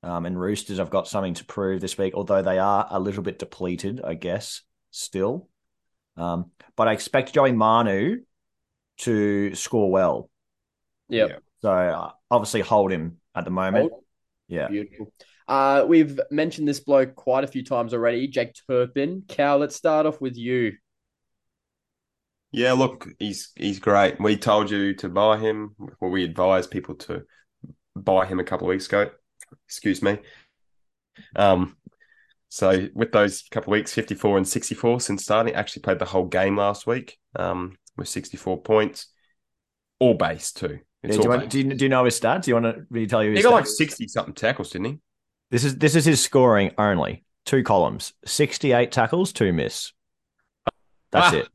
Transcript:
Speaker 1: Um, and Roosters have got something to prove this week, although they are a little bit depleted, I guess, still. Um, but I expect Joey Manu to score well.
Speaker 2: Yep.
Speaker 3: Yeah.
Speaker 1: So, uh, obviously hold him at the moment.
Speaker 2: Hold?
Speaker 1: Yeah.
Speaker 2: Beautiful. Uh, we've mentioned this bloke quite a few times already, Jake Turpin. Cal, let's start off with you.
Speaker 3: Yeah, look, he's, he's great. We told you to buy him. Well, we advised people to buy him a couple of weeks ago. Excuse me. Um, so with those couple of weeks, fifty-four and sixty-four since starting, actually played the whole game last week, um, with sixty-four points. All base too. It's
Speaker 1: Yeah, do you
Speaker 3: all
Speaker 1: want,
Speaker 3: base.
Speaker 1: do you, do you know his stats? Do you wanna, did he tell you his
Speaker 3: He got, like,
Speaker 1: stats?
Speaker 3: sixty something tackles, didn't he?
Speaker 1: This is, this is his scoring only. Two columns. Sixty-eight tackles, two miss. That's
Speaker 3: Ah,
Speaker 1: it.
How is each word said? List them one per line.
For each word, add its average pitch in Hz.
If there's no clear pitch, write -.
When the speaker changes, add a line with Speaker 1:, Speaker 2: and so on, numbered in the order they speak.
Speaker 1:
Um, 85
and 90
Roosters 98
have 90
got 95
something 95
to -
prove 95
this 95
week, 95
although 98
they 92
are 98
a 95
little 98
bit 90
depleted, 92
I 82
guess, 90
still. 110
Um, 85
but 113
I -
expect -
Joey 135
Manu 113
to 104
score 101
well. 90
Speaker 2:
Yep. 110
Speaker 3:
Yeah. -
Speaker 1:
So, 107
uh, 85
obviously 113
hold 95
him 85
at 90
the 87
moment. 95
Speaker 2:
Hold? -
Speaker 1:
Yeah. 82
Speaker 2:
Beautiful. 104
Uh, 139
we've 151
mentioned 156
this 143
bloke 135
quite 131
a 139
few 131
times 120
already, 120
Jake 123
Turpin. 139
Cal, 143
let's 143
start 156
off 151
with 131
you. 120
Speaker 3:
Yeah, 123
look, 127
he's, 101
he's 98
great. 101
We 107
told 104
you 101
to 98
buy 104
him. 107
Well, 92
we 92
advised 90
people -
to 87
buy 95
him 92
a 90
couple 92
of 90
weeks 95
ago. 104
Excuse -
me. 101
Um, 92
so 95
with 113
those 104
couple 104
of 107
weeks, -
fifty-four 104
and 95
sixty-four -
since 101
starting, 113
actually -
played 95
the 95
whole 92
game 95
last 101
week, 131
um, 90
with 95
sixty-four -
points. 107
All 123
base 80
too. -
It's -
Speaker 1:
Yeah, -
do 104
you 107
Speaker 3:
all 117
Speaker 1:
want, 123
Speaker 3:
base. -
Speaker 1:
do 139
you, 135
do 135
you 139
know 127
his 123
stats? 151
Do 135
you 120
wanna, 117
did -
he 110
tell 110
you 107
his 104
Speaker 3:
He 196
got, 240
like, 196
Speaker 1:
stats? -
Speaker 3:
sixty 143
something -
tackles, 110
didn't 92
he? 143
Speaker 1:
This 120
is, 139
this 151
is 160
his 151
scoring 113
only. 98
Two 135
columns. 85
Sixty-eight 123
tackles, 165
two 98
miss. -
That's 170
Speaker 3:
Ah, 156
Speaker 1:
it. -